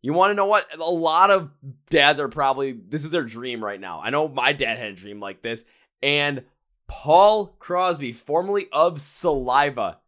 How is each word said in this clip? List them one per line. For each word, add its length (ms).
You 100
wanna 220
know 100
what? 220
A 60
lot 460
of 200
dads 320
are 80
probably, 440
this 340
is 40
their 140
dream 400
right 160
now. 220
I 80
know 180
my 240
dad 240
had 120
a 60
dream 240
like 220
this, 240
and 420
Paul 720
Crosby, 540
formerly 580
of 300
Saliva 1080